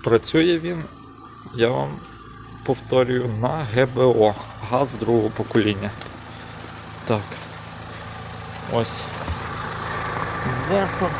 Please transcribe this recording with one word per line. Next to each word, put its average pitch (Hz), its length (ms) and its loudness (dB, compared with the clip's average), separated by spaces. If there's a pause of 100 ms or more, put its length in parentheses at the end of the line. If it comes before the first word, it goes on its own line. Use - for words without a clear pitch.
Працює 160 540 4
він, 165 260 -4 (680)
я 117 140 4
вам 135 220 0 (720)
повторюю, 127 640 2 (120)
на 143 340 0
Г 131 120 6
Б 127 180 -2
О. 110 300 8 (360)
Газ 131 240 2
другого 110 360 4
покоління. 104 600 2 (1160)
Так. 107 160 2 (1500)
Ось. 117 280 2 (1500)
Інвертор. 180 720 2